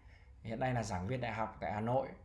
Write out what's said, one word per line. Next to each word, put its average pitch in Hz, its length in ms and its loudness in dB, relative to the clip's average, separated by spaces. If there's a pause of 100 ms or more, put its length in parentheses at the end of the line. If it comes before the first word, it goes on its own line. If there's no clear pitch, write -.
(440)
Hiện 113 160 -2
nay 127 140 4
là 117 100 4
giảng 95 240 0
viên 127 140 0
đại 117 120 -2
học 110 260 -2
tại 90 140 0
Hà 107 80 0
Nội 123 260 4 (180)